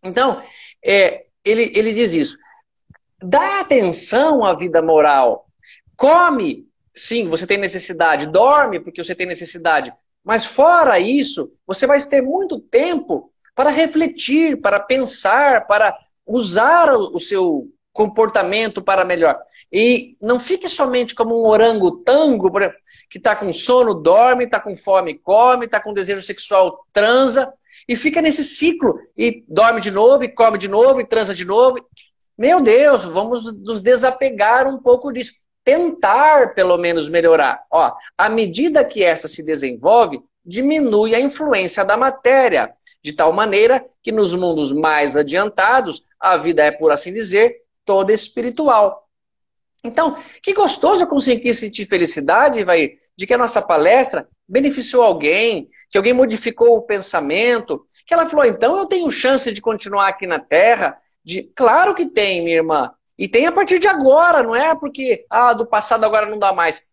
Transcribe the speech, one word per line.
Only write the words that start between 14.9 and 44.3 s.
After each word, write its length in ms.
para 320
usar 680
o, 220
o 40
seu 500
comportamento 880
para 240
melhor. 340
E 500
não 160
fique 300
somente 480
como 260
um 60
orangotango, 1040
por 100
exemplo, 180
que 80
tá 160
com 200
sono, 400
dorme, 560
tá 100
com 160
fome, 440
come, 500
tá 100
com 140
desejo 280
sexual, 680
transa, 640
e 80
fica 260
nesse 220
ciclo, 560
e 320
dorme 320
de 120
novo, 340
e 20
come 300
de 100
novo, 320
e 60
transa 280
de 120
novo. 320
Meu 220
Deus, 460
vamos 580
nos 160
desapegar 880
um 100
pouco 360
disso. 180
Tentar, 880
pelo 240
menos, 300
melhorar. 640
Ó, 220
à 100
medida 560
que 220
essa 240
se 120
desenvolve, 800
diminui 680
a 40
influência 680
da 100
matéria, 760
de 120
tal 180
maneira 540
que 80
nos 220